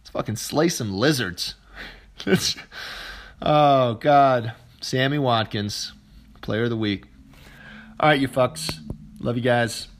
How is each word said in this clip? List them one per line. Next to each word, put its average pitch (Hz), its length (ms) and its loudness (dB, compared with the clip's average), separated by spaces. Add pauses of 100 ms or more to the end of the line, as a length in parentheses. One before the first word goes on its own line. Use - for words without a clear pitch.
Let's - 100 -20
fucking 110 260 -4
slay 156 320 0
some 113 240 -4
lizards. 110 600 -2 (340)
<laughs> - 380 -16
Let's, - 300 0 (840)
oh, 139 540 4
God. 131 580 4 (280)
Sammy 135 380 0
Watkins, 110 760 -2 (500)
player 107 220 -2
of 120 60 -2
the 117 60 -4
week. 104 300 -2 (960)
All 151 80 6
right, 147 120 4
you 135 60 2
fucks. - 540 -2 (400)
Love 120 160 -4
you 117 60 -4
guys. 120 440 0 (140)